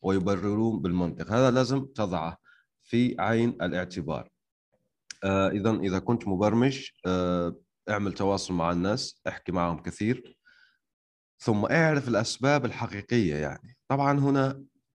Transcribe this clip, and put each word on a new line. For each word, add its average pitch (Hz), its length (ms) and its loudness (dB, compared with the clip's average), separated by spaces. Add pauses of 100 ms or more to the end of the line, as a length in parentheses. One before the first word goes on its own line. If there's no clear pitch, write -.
ويبررون 101 800 0
بالمنطق، 87 500 -2
هذا 127 180 4
لازم 131 340 2
تضعه 87 540 -4 (460)
في 120 340 0
عين 113 300 2 (140)
الاعتبار. 85 680 -4 (960)
آه، 98 240 4
إذن 101 360 0
إذا 92 140 0
كنت 117 300 -2
مبرمج، 110 600 2 (180)
آه، 90 500 0 (340)
اعمل 101 220 -2
تواصل 98 420 -2
مع 85 180 0
الناس، 95 560 -2
احكي - 240 -8
معهم 87 300 -2
كثير، - 560 -4 (1000)
ثم 104 260 0
اعرف 151 440 2
الأسباب 123 560 0
الحقيقية. 101 680 -2
يعني 76 420 -8 (120)
طبعًا 139 300 2
هنا 139 460 2 (340)